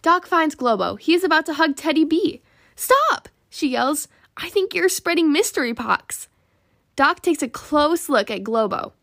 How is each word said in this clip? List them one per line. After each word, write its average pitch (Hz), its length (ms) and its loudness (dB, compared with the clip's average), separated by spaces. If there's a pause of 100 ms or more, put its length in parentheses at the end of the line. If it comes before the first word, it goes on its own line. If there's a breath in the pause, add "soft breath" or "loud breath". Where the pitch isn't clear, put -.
Doc 359 240 2
finds 320 300 0
Globo. 202 400 -2
He 320 180 0
is 359 100 2
about 320 220 2
to 311 80 -6
hug 302 200 0
Teddy 311 300 0
B. 330 380 -2 (340 soft breath)
"Stop," - 540 0 (180)
she - 200 -4
yells. 254 400 -2 (280 soft breath)
"I 359 140 -12
think 381 240 -2
you're 359 160 2
spreading 339 420 0
mystery 285 400 0
pox." - 560 -6 (680)
Doc 294 260 0
takes 330 200 0
a 247 60 -4
close 302 640 -2
look 220 200 0
at 196 140 -8
Globo. 220 480 -4 (100)